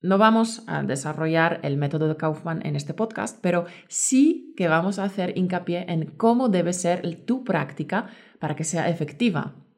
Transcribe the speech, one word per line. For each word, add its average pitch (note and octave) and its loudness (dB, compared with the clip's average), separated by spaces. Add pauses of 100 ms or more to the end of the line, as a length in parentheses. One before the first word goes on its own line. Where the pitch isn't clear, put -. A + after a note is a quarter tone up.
No F#3+ 2
vamos A3+ 4
a D3+ -4
desarrollar D#3+ 0
el C#3 -2
método D3 0
de D#3 0
Kaufman D#3+ -4
en D3 -4
este C#3+ -6
podcast, A3 -6
pero F3 0 (220)
sí - 2
que F3+ 2
vamos F3 2
a G3 -4
hacer F#3+ -2
hincapié F3+ -2
en D#3+ -4
cómo A#3+ 4
debe F3 2
ser F3 -2
tu B3+ -2
práctica F3 -2 (320)
para D3+ -4
que E3 -6
sea D#3+ -2
efectiva E3 -2 (140)